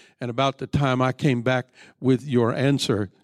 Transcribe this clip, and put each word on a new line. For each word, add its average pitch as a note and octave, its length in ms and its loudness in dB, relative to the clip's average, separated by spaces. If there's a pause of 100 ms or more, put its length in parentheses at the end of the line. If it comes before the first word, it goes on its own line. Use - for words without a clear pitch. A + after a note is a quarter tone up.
(200)
And A#2+ 120 -8
about C3+ 260 -2
the C3+ 80 -10
time C3 380 0
I C3 80 0
came B2+ 320 0
back B2+ 240 0 (320)
with B2 260 2
your A#2+ 260 2
answer, B2 600 0 (120)